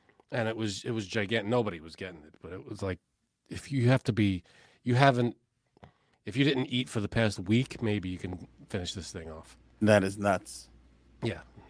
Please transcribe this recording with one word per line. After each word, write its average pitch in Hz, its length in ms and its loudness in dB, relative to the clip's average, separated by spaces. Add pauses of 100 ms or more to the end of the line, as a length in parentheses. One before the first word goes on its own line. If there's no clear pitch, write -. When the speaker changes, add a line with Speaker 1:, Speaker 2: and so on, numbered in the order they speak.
(300)
Speaker 1:
And 117 180 -2
it 113 80 -4
was, 107 280 -4
it 120 80 -4
was 110 140 -4
gigantic. 104 440 -2
Nobody 107 300 0
was 82 140 -16
getting 90 320 -12
it, - 140 -20
but 85 140 -14
it 98 120 -14
was 107 160 -12
like, 92 160 -4 (520)
if - 200 -12
you 127 180 2
have 131 160 4
to 113 100 0
be, 98 280 2 (400)
you 123 120 0
haven't, 123 420 6 (880)
if 104 140 -8
you 139 60 4
didn't 135 220 2
eat 123 220 -2
for 113 120 -4
the 101 80 -2
past 110 300 0
week, 110 440 0
maybe 104 260 -2
you 90 80 -4
can 90 300 -10 (240)
finish 87 240 -6
this 85 180 -10
thing 82 180 -12
off. 80 280 -18 (240)
Speaker 2:
That 104 220 8
is 98 120 -4
nuts. 101 540 -4 (520)
Speaker 1:
Yeah. 113 180 -6 (300)